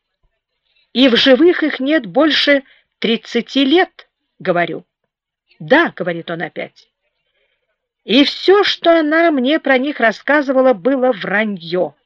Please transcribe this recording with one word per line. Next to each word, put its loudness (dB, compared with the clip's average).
«И 4
в 0
живых 4
их -4
нет -2
больше 0
тридцати -4
лет», 0
говорю. -4
«Да», 0
говорит -8
он -8
опять. -14
«И 4
всё, 2
что 0
она 0
мне 0
про 0
них -4
рассказывала, 0
было 0
враньё». -4